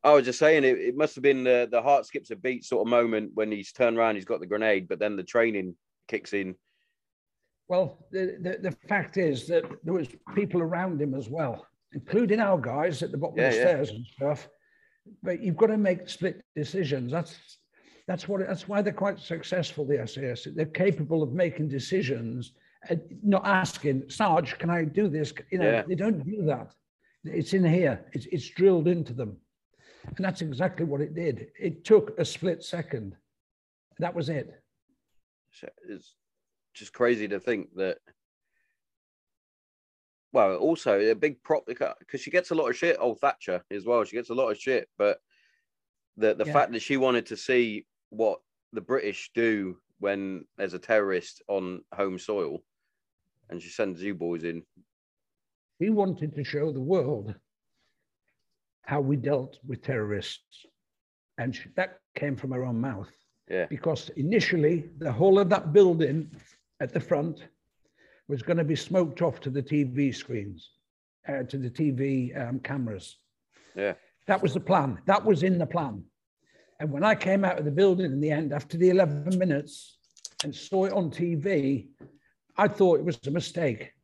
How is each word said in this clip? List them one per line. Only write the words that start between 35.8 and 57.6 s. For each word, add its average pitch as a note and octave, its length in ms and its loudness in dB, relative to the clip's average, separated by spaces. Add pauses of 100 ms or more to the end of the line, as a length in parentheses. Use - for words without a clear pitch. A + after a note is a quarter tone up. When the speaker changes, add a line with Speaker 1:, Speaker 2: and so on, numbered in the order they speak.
Speaker 1:
it's - 260 -18 (580)
just - 220 -20
crazy A#2+ 340 2
to G2 120 -4
think A2 360 -2
that, F#2+ 220 -2 (2250)
well, G2 240 6
also A#2+ 420 2
a A2 160 4
big D3+ 280 -2
prop, - 240 0 (100)
'cause - 440 -6
she D3+ 100 -12
gets F3+ 200 0
a E3+ 40 0
lot D3+ 160 0
of B2+ 60 -2
shit, E3+ 220 2
old A2+ 220 -2
Thatcher F#2 500 -2
as G2 140 -8
well. A#2 200 2
She G#2+ 120 -8
gets A#2+ 140 -8
a A#2 40 -4
lot B2+ 160 0
of G#2 80 -2
shit, C3 380 -2
but G#2 240 2 (960)
the, G#2+ 180 4
the - 120 -2
Speaker 2:
Yeah. D3+ 80 -6
Speaker 1:
fact C3 180 4
that A#2 80 -4
she C#3 160 -2
wanted B2+ 300 2
to A2 100 -10
see A#2+ 500 0 (220)
what G#2+ 320 0 (320)
the A2 80 -8
British G2+ 540 -4
do G#2 440 0 (200)
when G2 480 -4 (100)
there's F#2+ 180 -6
a F2+ 40 -10
terrorist G2 720 0
on F#2 440 -4
home F#2+ 260 -4
soil, F2 420 -4 (880)
and F2 100 -10
she E2+ 80 -20
sends F#2 340 -6
you G2+ 120 -6
boys E2+ 300 -6
in, E2+ 200 -8 (1160)
Speaker 2:
He G3+ 100 0
wanted F#3 460 0
to C#3+ 80 -6
show D3 260 -2
the C3+ 100 -6
world C3 540 -2 (1500)